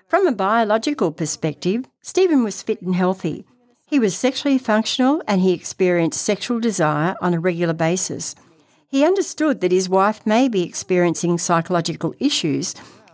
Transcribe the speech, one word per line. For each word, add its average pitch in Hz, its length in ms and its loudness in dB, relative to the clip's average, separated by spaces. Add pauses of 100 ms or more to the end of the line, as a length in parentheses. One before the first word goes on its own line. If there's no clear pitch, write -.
From 370 200 2
a 285 60 2
biological 214 800 0
perspective, 175 720 -4 (160)
Stephen 339 420 2
was 202 180 -4
fit 220 200 -4
and 180 140 -2
healthy. 185 500 -2 (420)
He 285 120 0
was 202 160 2
sexually 262 420 0
functional 254 680 0
and 196 140 2
he 185 120 4
experienced 175 680 0
sexual 220 380 -2
desire 170 600 0
on 180 120 0
a 170 60 0
regular 170 340 0
basis. 165 600 -2 (540)
He 269 160 2
understood 311 560 0
that 180 100 0
his 185 180 2
wife 190 360 0
may 240 240 2
be 196 140 0
experiencing 175 720 0
psychological 165 840 -2
issues 160 560 -2 (380)